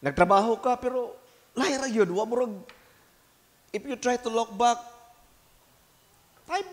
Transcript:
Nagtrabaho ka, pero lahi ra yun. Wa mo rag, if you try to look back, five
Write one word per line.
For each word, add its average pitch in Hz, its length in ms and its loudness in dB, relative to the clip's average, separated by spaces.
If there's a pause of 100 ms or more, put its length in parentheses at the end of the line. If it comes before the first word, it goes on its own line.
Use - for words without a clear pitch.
Nagtrabaho 196 580 4
ka, 247 160 2
pero 247 400 -4 (400)
lahi 277 160 0
ra 262 160 -4
yun. 202 240 2
Wa 220 140 -2
mo 240 100 -2
rag, 233 160 -2 (1160)
if 214 80 -6
you 262 160 -8
try 247 240 0
to 254 80 -6
look 226 320 -2
back, 240 160 4 (1700)
five 370 280 -4